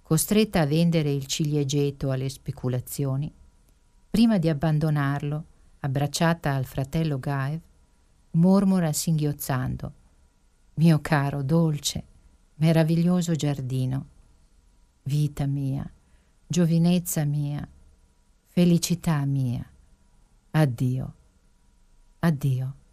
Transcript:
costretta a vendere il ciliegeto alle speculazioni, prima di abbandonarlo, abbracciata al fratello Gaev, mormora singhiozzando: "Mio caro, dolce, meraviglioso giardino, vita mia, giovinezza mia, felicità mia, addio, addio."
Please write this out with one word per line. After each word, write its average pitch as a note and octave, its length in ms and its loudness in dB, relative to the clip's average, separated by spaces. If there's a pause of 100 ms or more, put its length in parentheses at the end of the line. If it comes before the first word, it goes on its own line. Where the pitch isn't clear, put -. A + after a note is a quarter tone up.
costretta G#3 600 2
a D3 40 2
vendere D#3+ 460 2
il C#3 140 -4
ciliegeto C#3+ 840 -2
alle C3 200 -4
speculazioni, C3+ 1000 -6 (760)
prima A3 300 4
di D#3+ 100 2
abbandonarlo, D3+ 960 0 (360)
abbracciata C#3+ 760 0
al C3+ 100 -2
fratello D3 540 -4
Gaev, C#3+ 420 -4 (720)
mormora F#3 600 4
singhiozzando: D3 1000 -4 (840)
"Mio D#3 260 4
caro, C#3+ 420 0
dolce, D#3 640 0 (520)
meraviglioso E3 760 2
giardino, C3+ 720 -4 (1000)
vita D3 420 -2
mia, C#3 440 -4 (560)
giovinezza E3+ 800 2
mia, D3 420 -4 (800)
felicità E3+ 800 2
mia, C3 400 -2 (880)
addio, C3 640 0 (1040)
addio." C3+ 560 -2 (180)